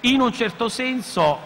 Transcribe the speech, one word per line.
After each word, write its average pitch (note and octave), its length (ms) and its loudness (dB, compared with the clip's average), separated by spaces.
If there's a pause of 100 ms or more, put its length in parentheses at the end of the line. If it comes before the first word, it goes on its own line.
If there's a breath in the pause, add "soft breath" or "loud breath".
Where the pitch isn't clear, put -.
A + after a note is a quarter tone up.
In C4 180 4
un A#3+ 100 4
certo A3+ 380 -2
senso, G#3 760 0